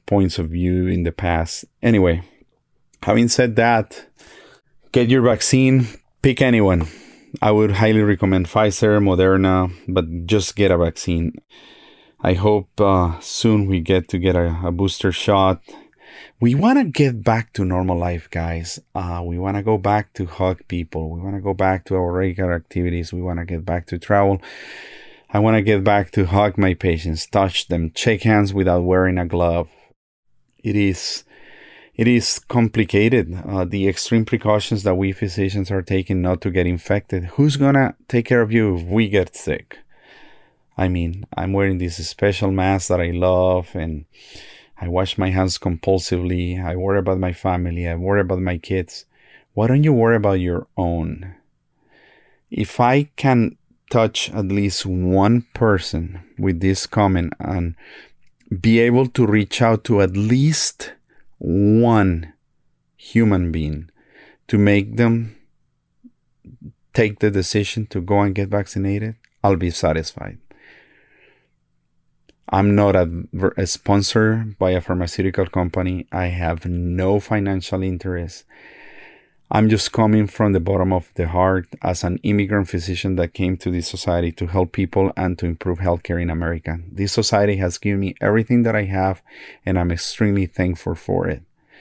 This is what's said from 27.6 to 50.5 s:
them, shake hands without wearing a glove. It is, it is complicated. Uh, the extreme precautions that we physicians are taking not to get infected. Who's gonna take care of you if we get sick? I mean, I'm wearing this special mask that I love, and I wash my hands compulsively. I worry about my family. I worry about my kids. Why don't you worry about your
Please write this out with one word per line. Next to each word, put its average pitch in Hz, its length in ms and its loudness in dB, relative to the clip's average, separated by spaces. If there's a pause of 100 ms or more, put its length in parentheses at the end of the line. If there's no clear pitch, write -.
them, 85 260 -2
shake 110 280 -2
hands 104 320 2
without 90 300 2
wearing 92 340 2
a 90 80 -2
glove. 85 420 0 (920)
It 107 140 -2
is, 98 480 -2 (720)
it 117 140 2
is 120 300 2
complicated. 110 1080 0
Uh, 92 180 -2
the 95 220 -2
extreme 110 380 0
precautions 107 600 -2
that 92 120 2
we 95 160 0
physicians 98 580 -4
are 98 120 -2
taking 95 400 -2
not 90 180 0
to 98 100 -2
get 90 160 0
infected. 90 580 -4 (100)
Who's 143 220 2
gonna 139 400 2 (120)
take 120 160 0
care 123 160 2
of 107 120 0
you 107 240 2
if 85 80 -6
we 101 260 0
get 98 260 0
sick? - 420 -8 (1000)
I 92 120 0
mean, 90 360 -4 (120)
I'm 95 160 -4
wearing 98 260 0
this 87 260 -6
special 101 460 -2
mask 95 380 0
that 90 120 2
I 85 120 -2
love, 90 640 0
and 80 300 -8 (720)
I 87 120 -8
wash 90 280 -2
my 95 140 0
hands 92 260 0
compulsively. 90 1040 -2
I 87 140 -4
worry 98 240 0
about 92 220 0
my 90 120 -2
family. 87 540 -4
I 85 80 -4
worry 98 260 0
about 92 200 -2
my 90 180 -2
kids. - 480 -6 (460)
Why 110 160 0
don't 139 160 4
you 156 80 4
worry 117 240 4
about 101 240 2
your 87 260 -2 (100)